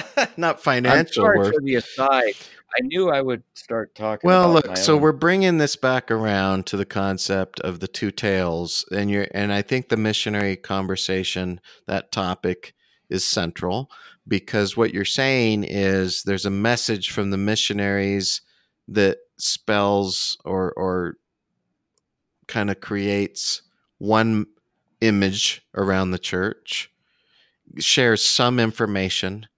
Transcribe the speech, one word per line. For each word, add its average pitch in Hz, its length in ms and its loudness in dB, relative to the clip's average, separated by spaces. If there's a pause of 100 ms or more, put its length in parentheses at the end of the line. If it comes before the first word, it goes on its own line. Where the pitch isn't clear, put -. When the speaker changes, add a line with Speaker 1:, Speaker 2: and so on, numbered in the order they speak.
(280)
Speaker 1:
<laughs> - 80 -16
Not 165 260 -2
financial 139 640 2
Speaker 2:
I'm - 80 6
sorry - 60 4
Speaker 1:
worth. 101 160 2
Speaker 2:
for 147 80 0
the 135 140 0
aside. 131 580 0 (440)
I 127 40 0
knew 170 260 0
I 139 140 2
would 123 200 -2 (120)
start - 400 -6
talking 107 340 -2
Speaker 1:
Well, 180 220 6
Speaker 2:
about - 20 4
Speaker 1:
look, 156 140 4
Speaker 2:
my 92 80 -8
Speaker 1:
so 151 220 4
Speaker 2:
own. 143 40 4
Speaker 1:
we're 156 120 4
bringing 175 440 2
this 147 180 2
back 127 360 0
around 98 560 2
to 101 100 -4
the 98 80 0
concept 98 760 -2
of 87 200 -6
the 95 80 -6
two 104 220 -4
tails, 87 840 -2
and 101 180 0
you're, 101 220 0
and 101 220 -2
I 104 80 0
think 127 260 -4
the 117 80 2
missionary 104 600 0
conversation, 92 1040 -4 (240)
that - 260 -6
topic 92 640 -4 (340)
is 92 180 -2
central, 92 640 -4 (380)
because 101 480 -2
what 113 160 2
you're 95 140 -4
saying 120 580 2
is 95 600 0
there's 95 200 -2
a 101 60 -2
message 107 600 -2
from 98 200 -2
the 95 80 0
missionaries 101 1040 -2 (440)
that 98 300 2 (220)
spells 101 1080 0
or, 92 320 -2
or 92 400 -4 (1300)
kinda 101 280 -2
creates - 880 -2 (360)
one 110 480 2 (540)
image 101 640 2 (120)
around 95 360 0
the 90 80 -4
church, - 720 -6 (880)
shares 117 460 4
some 123 360 2
information 104 880 -2 (120)